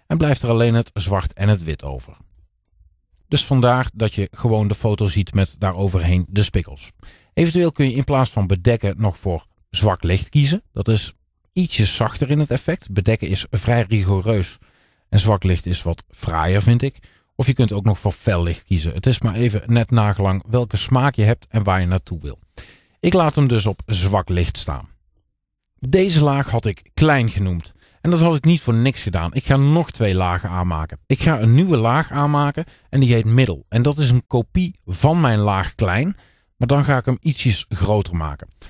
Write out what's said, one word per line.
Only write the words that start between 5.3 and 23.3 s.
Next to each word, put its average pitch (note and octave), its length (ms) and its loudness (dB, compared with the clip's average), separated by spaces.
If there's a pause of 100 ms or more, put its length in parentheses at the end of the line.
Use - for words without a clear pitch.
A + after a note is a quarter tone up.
met G2 240 0
daaroverheen F2+ 720 0
de G2+ 120 0
spikkels. - 480 -6 (420)
Eventueel E3+ 400 2
kun C#3 160 0
je A#2+ 60 -2
in C3+ 100 0
plaats C3 260 2
van G2+ 160 -2
bedekken G2 500 0
nog G2+ 220 -2
voor F2 280 -6 (240)
zwak - 320 0
licht F2+ 260 0
kiezen. D3+ 340 2 (100)
Dat - 160 -6
is A2 240 0 (400)
ietsje E3+ 340 0
zachter A#2+ 440 -4
in D3 80 2
het D3+ 120 0
effect. - 420 -4
Bedekken G2 360 0
is F#2+ 220 -4
vrij A#2 380 0
rigoureus G2 680 0 (500)
en G2 100 2
zwak G2+ 260 2
licht F#2 220 0
is F2+ 160 -4
wat E2+ 280 -6
fraaier, F2 520 -2
vind A#2+ 200 4
ik. C#3 160 -6 (360)
Of B2 120 -2
je C3+ 80 2
kunt A2 180 2
ook G2+ 120 -6
nog G#2+ 140 2
voor G2 140 -2
fel F2+ 300 -2
licht E2+ 220 -4
kiezen. E2 300 -2
Het F2+ 120 -4
is B2+ 140 0
maar G#2+ 140 -2
even A2 320 -2
net A#2 240 0
nagelang G2+ 580 0
welke A#2+ 280 -2
smaak C3 380 0
je A2+ 80 -2
hebt A2 260 0
en G#2+ 140 -2
waar F#2+ 180 0
je F2+ 60 0
naartoe F2+ 340 -4
wil. D2+ 180 -12 (600)
Ik - 120 2
laat E3 220 2